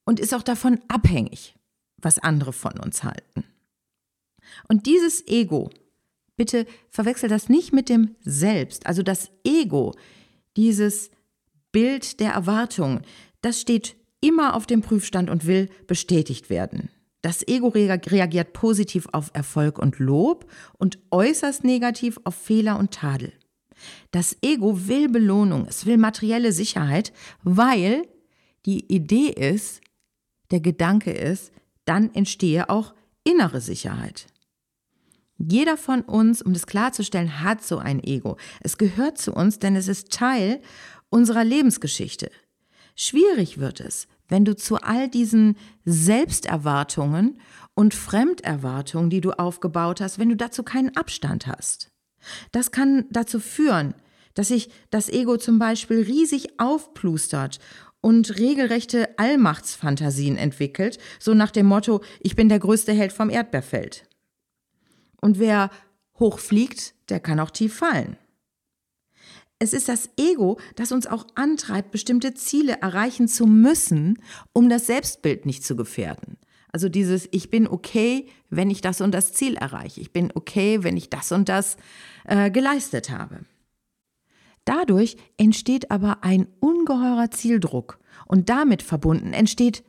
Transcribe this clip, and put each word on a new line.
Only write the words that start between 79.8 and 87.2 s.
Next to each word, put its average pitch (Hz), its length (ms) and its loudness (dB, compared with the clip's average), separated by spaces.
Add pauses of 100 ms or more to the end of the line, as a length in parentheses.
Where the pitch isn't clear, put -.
Ich - 120 -18
bin 175 220 -2
okay, 202 480 0
wenn 175 140 -2
ich 170 120 -8
das - 220 -8
und 185 180 2
das, 190 280 -2 (480)
äh, 202 260 2
geleistet 262 600 -2
habe.“ - 360 -12 (1160)
Dadurch 233 520 0 (200)
entsteht 220 540 2
aber 208 340 -2
ein 185 240 2 (100)
ungeheurer 254 720 2